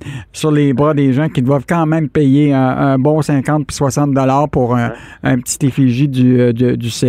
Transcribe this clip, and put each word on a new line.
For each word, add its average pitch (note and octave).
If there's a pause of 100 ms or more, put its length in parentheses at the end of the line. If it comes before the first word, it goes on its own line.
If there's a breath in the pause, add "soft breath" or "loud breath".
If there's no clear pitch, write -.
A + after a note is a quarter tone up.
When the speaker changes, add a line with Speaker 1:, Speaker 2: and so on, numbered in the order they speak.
(300 loud breath)
Speaker 1:
sur D#3
les D3
bras D3
des C#3
gens C#3
qui C#3+
doivent C3+
quand E3+
même D#3
payer C#3+
un, C3+
un C3+
bon D3+
cinquante D3
puis -
soixante C#3+
dollars C3+
pour B2
un, A#2
Speaker 2:
Ouais. A2+ (300 loud breath)
Speaker 1:
un C3
petit -
effigie C3
du, B2+
euh, A#2+
du, B2
du A#2
C -